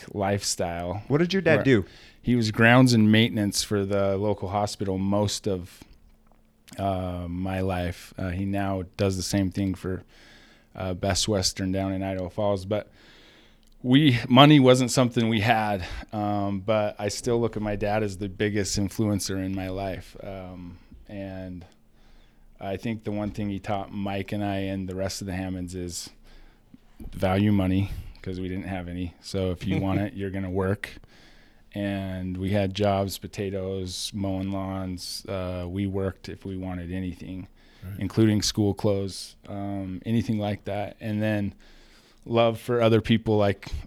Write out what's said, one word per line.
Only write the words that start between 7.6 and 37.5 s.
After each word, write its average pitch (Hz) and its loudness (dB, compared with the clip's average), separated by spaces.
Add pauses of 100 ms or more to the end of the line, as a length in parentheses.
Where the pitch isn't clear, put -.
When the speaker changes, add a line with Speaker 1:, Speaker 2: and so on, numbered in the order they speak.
Speaker 1:
life. 90 -4
Uh, 92 -4
he 92 -4
now 98 -4 (120)
does 98 2
the 90 -4
same 98 0
thing 95 -2
for, 92 -6 (720)
uh, 95 -4
Best 95 0
Western 95 0
down 95 -2
in 95 -4
Idaho 95 -4
Falls. 101 -2
But 104 -4 (920)
we, 127 6 (100)
money 143 12
wasn't 127 8
something 120 2
we 113 2
had, 107 2 (280)
um, 101 -2
but 104 0
I 104 -4
still 117 -2
look 113 -2
at 107 -6
my 104 -2
dad 104 0
as 98 -4
the 104 -6
biggest 104 -2
influencer 98 -2
in 95 -4
my 95 -6
life. 92 -8
Um, 90 -14 (300)
and 95 -10 (960)
I 98 -6
think 110 -8
the 107 -6
one 104 -4
thing 104 -6
he 98 -4
taught 98 -6
Mike 98 -6
and 104 -4
I 101 -2
and 95 -4
the 92 -8
rest 95 -6
of 101 -8
the 92 -6
Hammonds 92 -6
is 87 -10 (1000)
value 95 2
money, 95 2 (320)
'cause 92 -8
we 92 -6
didn't 92 -8
have 90 -8
any. 87 -6
So 95 -2
if 87 -6
you 95 0
want 95 0
Speaker 3:
<laughs> 104 -2
Speaker 1:
it, - -10
you're 98 -6
gonna 95 -6
work. 95 -2 (840)
And 95 -4
we 95 -2
had 98 0
jobs, 98 0
potatoes, 95 -6
mowing 98 -2
lawns. 95 -6
Uh, 90 -4
we 98 -2
worked 95 -4
if - -14
we 95 -6
wanted 90 -8
anything, 92 -8 (360)